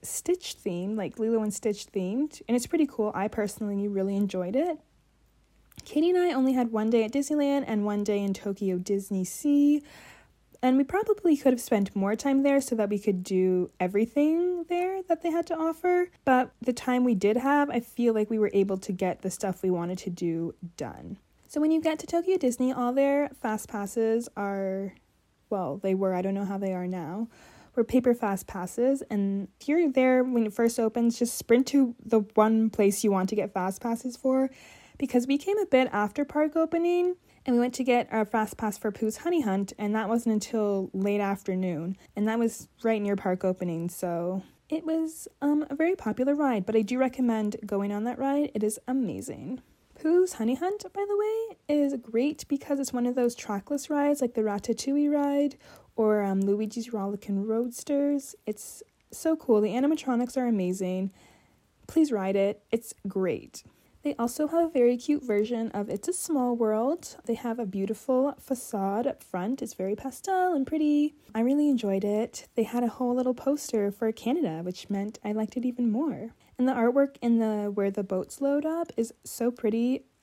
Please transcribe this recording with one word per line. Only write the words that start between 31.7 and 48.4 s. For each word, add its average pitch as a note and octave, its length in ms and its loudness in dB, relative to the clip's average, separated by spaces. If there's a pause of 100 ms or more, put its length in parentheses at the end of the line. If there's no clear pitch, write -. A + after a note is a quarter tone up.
the A3+ 180 2 (140)
one A3 360 4
place G3+ 340 2
you G#3+ 60 4
want F#3+ 180 2
to G#3 80 -4
get G#3 160 -2
fast F#3+ 300 -4
passes A#3 340 -4
for, C4 320 2 (480)
because B3+ 300 0
we C#4 100 2
came G4+ 220 0
a G4+ 80 0
bit B3+ 260 4
after G#3 320 0
park D4+ 300 0
opening, F4 640 2 (280)
and A#3+ 120 2
we A#3+ 40 4
went B3 140 0
to C4+ 80 -2
get A#3+ 300 2
our A3 120 2
fast G#3+ 320 -4
pass G#3 220 -4
for G#2+ 140 -4
Pooh's A3 260 -4
Honey E4+ 220 -2
Hunt, G3 360 -2
and G#3 180 -4
that A3 140 -2
wasn't A#3 260 0
until G3+ 580 -2
late G3+ 280 0
afternoon, F#3 760 -4 (180)
and G#3 140 0
that A3+ 100 0
was A#3 300 -2 (160)
right A3 180 2
near G3+ 140 0
park F#3 280 -2
opening, F3 440 -2
so F3 560 -4 (240)
it D#4+ 180 -4
was, D#4+ 400 -4 (160)
um, D4 260 2
a C#4+ 60 -8
very E4 220 2
popular B3+ 400 0
ride, B3+ 280 2
but A3 120 2
I A3 60 4
do B3 140 -2
recommend A#3+ 600 0 (100)
going G3+ 260 -2
on G#3 120 -4
that A#3+ 160 -4
ride. C#4+ 340 0